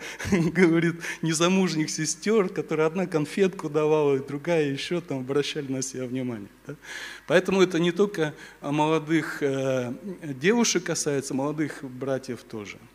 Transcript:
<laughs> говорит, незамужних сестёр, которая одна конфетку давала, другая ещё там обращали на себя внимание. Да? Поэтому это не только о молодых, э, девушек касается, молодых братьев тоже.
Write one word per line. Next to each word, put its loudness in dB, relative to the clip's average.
<laughs> -6
говорит, 4
незамужних 2
сестёр, 0
которая 0
одна -2
конфетку 0
давала, 4
другая 0
ещё -4
там -6
обращали -2
на -2
себя -6
внимание. -4
Да? -10
Поэтому 4
это 2
не 2
только 0
о -4
молодых, 0
э, 0
девушек 2
касается, -2
молодых -2
братьев -6
тоже. -12